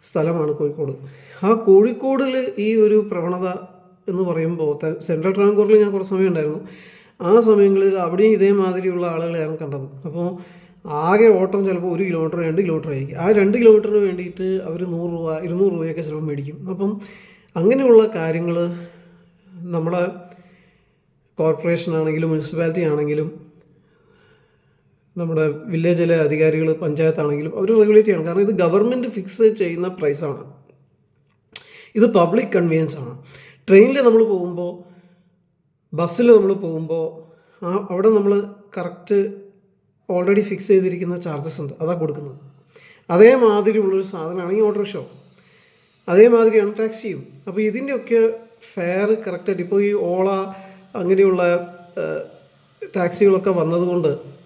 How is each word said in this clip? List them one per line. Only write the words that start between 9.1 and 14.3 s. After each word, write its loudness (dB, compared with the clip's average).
കണ്ടത്. -10
അപ്പോൾ -6
ആകെ 2
ഓട്ടം 2
ചിലപ്പോൾ -4
ഒരു -2
കിലോമീറ്റർ, -4
രണ്ട് -2
കിലോമീറ്റർ -4
ആയിരിക്കും. -8
ആ -4
രണ്ട് 0
കിലോമീറ്ററിന് 4
വേണ്ടിയിട്ട് -4